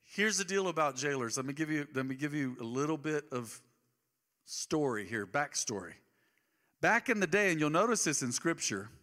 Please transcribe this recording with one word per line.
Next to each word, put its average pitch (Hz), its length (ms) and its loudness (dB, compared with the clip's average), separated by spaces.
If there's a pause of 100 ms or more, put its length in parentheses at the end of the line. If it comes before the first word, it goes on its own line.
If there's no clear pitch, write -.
here's 202 380 0
the 196 60 -2
deal 190 220 0
about 151 280 0
jailers. 131 420 -2
Let 131 80 -4
me 139 80 -6
give 156 160 -4
you, 147 240 -2
let 131 140 -2
me 131 80 -4
give 147 180 -4
you 131 260 -2
a 123 40 -8
little 139 340 -2
bit 147 340 -4
of 123 300 -6 (840)
story 131 600 -2
here, 104 220 -4
backstory. 98 680 -4 (880)
Back 208 260 4
in 220 120 4
the 185 80 4
day, 190 240 6
and 160 80 2
you'll 151 100 4
notice 208 340 4
this 143 200 2
in 123 80 -2
Scripture 117 580 -2 (140)